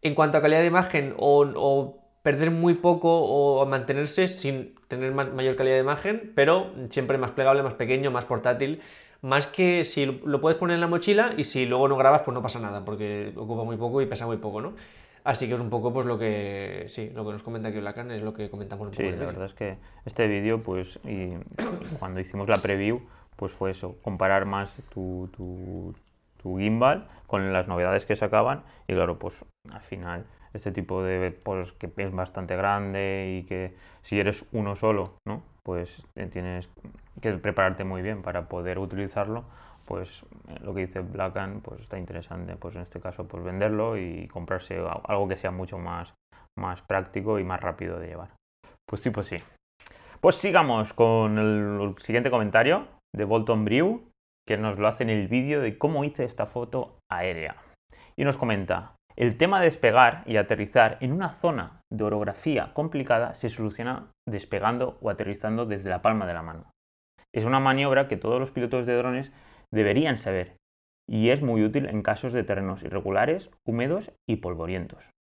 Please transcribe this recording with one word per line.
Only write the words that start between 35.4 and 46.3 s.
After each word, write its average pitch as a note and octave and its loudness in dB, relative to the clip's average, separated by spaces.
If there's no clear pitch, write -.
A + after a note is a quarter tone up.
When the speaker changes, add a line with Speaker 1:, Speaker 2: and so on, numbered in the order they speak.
Speaker 2:
Pues, F2 -8
eh, F#2+ -8
tienes F2+ -8
que A2 0
prepararte F#2+ 0
muy F#2 -4
bien G2+ -6
para F2 -6
poder F2+ -4
utilizarlo, G2 -4
pues, F#2 -10
eh, - -16
lo G2 -8
que F#2 -4
dice F#2 -8
Blackan, F#2+ -6
pues A2+ -16
está G2 -12
interesante, F2 -10
pues F2 -14
en E2+ -10
este F2+ -14
caso, F2+ -10
pues F2 -10
venderlo G#2+ -2
y E2+ -8
comprarse F2 -8
a-, E2+ -6
algo G2+ 0
que F#2 -4
sea F#2 -4
mucho F#2 -8
más, F2 -10